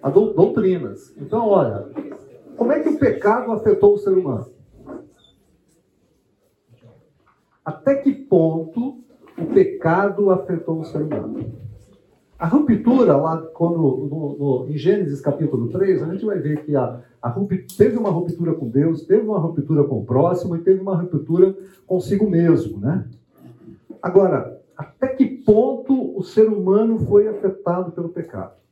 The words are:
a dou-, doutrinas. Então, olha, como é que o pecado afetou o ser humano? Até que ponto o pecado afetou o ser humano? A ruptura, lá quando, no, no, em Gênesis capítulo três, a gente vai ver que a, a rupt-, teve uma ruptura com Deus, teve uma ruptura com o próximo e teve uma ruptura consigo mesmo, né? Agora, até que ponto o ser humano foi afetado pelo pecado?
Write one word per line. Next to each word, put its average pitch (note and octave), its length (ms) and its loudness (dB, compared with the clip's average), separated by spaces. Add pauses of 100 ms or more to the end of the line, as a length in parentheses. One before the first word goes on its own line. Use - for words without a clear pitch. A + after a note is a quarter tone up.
a - 80 -2
dou-, G3+ 240 4
doutrinas. F3 840 0
Então, G#3+ 320 -2
olha, D3 420 0 (680)
como A#3 160 0
é E4 80 0
que E4 80 -2
o - 100 -2
pecado A#3 540 0
afetou G#3 420 4
o G3+ 40 -2
ser F#3+ 180 0
humano? C3+ 340 -4 (3250)
Até - 320 0
que C#4 160 0
ponto E3 880 0 (340)
o F4 160 -6
pecado G3 800 2
afetou E3 500 -2
o D#3 40 -8
ser D3+ 180 -6
humano? - 500 -8 (880)
A E3+ 80 -4
ruptura, A#3+ 680 4
lá D#3+ 260 0
quando, D#3 680 0
no, C#3+ 300 -8
no, B2+ 320 -2
em D3+ 60 -4
Gênesis D#3+ 440 0
capítulo C3+ 480 -2
três, F#3 320 0
a D3+ 60 -6
gente F#3+ 180 -6
vai G3 140 -2
ver D3 260 -4
que D3 120 -2
a, A#2 260 -4 (180)
a A#2+ 80 -6
rupt-, G3 480 -6
teve A3+ 220 4
uma G#3 120 -2
ruptura E3 440 -2
com B2+ 140 -6
Deus, D3+ 360 0
teve G#3+ 220 2
uma G3+ 140 -2
ruptura D3 440 0
com B2 160 -2
o G2+ 60 -10
próximo E3+ 480 0
e E3 60 -4
teve F#3+ 200 2
uma F#3+ 160 -2
ruptura F3+ 600 0 (280)
consigo G3 460 -2
mesmo, C#3+ 480 2
né? D3 300 -4 (920)
Agora, F3 600 2 (140)
até - 320 -6
que C4 180 2
ponto B3 920 0
o F#3 60 -8
ser A3 260 4
humano G#3 520 2
foi G3+ 260 4
afetado F#3 640 -4
pelo E3+ 180 -8
pecado? C3 480 -12 (160)